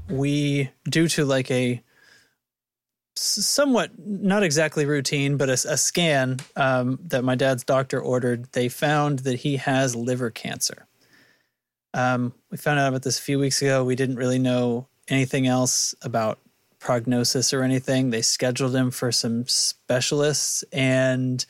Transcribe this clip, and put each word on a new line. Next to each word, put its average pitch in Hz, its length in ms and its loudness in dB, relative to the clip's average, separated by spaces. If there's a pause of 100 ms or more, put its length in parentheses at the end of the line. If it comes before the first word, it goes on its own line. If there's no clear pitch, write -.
we, 143 640 0 (180)
due 160 200 2
to, 156 180 0
like, 135 240 0
a 127 320 0 (1400)
s-, - 300 -2
somewhat, 254 500 2
not 196 460 0
exactly 156 420 2
routine, 139 520 0
but 135 120 2
a 131 40 2
s-, 123 120 0
a 151 100 -2
scan, 135 640 0 (180)
um, 131 520 0
that 131 160 -2
my 127 100 2
dad's 131 300 2
doctor 135 360 0
ordered, 127 520 -2
they 123 180 0
found 147 500 0
that 131 200 -2
he 143 180 -2
has 131 380 0
liver 123 340 -2
cancer. - 560 -8 (1120)
Um, 127 400 0 (160)
we 170 60 -10
found 147 220 0
out 139 100 2
about 131 120 -2
this 127 160 -2
a - 60 -10
few 139 160 0
weeks 139 240 0
ago. 135 200 4
We 127 120 0
didn't 131 220 -2
really 127 200 0
know 123 500 0 (200)
anything 135 400 0
else 127 560 0
about 113 340 -2 (420)
prognosis 123 720 0
or 131 120 0
anything. 131 480 0
They 113 100 -2
scheduled 127 540 0
him 127 160 2
for 127 200 -2
some 117 360 -2
specialists, - 1200 -2
and, 131 800 0